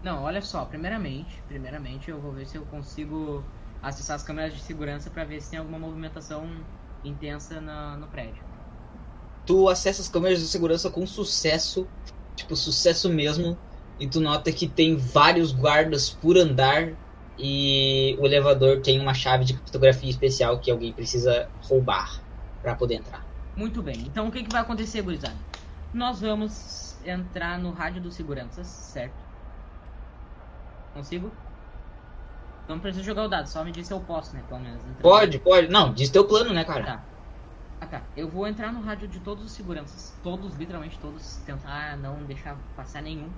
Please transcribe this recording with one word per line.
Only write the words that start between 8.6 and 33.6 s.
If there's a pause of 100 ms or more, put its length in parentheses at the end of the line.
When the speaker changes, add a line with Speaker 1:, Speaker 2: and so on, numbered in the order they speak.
Speaker 2:
Tu
acessa
as
câmeras
de
segurança
com
sucesso, (480)
tipo,
sucesso
mesmo, (440)
e
tu
nota
que
tem
vários
guardas
por
andar (480)
e
o
elevador
tem
uma
chave
de
criptografia
especial
que
alguém
precisa (140)
roubar (420)
pra
poder
entrar. (320)
Speaker 1:
Muito
bem,
então
o
que
que
vai
acontecer,
gurizada? (580)
Nós
vamos
entrar
no
rádio
dos
seguranças,
certo? (1700)
Consigo? (1400)
Não
precisa
jogar
o
dado,
só